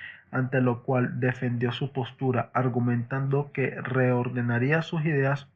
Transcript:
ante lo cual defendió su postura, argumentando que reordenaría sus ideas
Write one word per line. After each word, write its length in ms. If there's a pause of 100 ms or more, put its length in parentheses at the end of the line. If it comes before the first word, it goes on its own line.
(300)
ante 300
lo 220
cual 380
defendió 520
su 200
postura, 640
argumentando 960
que 180 (100)
reordenaría 1000
sus 220
ideas 520